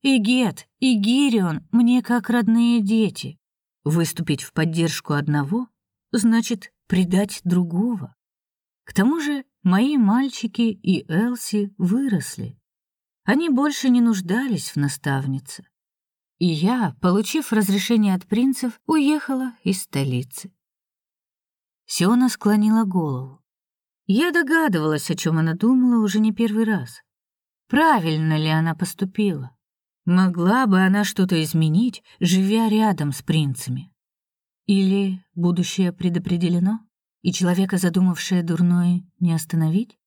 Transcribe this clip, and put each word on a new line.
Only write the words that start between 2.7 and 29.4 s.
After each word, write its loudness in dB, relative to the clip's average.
дети. -2
Выступить -2
в -18
поддержку -2
одного -2
значит 0
предать 0
другого. -2
К -20
тому 2
же -4
мои 2
мальчики 0
и -2
Элси -2
выросли. -4
Они 0
больше 0
не 4
нуждались -2
в -6
наставнице. -4
И 0
я, 0
получив 0
разрешение 2
от -6
принцев, -2
уехала 0
из -2
столицы. -6
Сиона 2
склонила 2
голову. -4
Я 2
догадывалась, 0
о 0
чём -2
она 0
думала 2
уже 0
не 2
первый 0
раз. -4
Правильно 2
ли 0
она 0
поступила? -4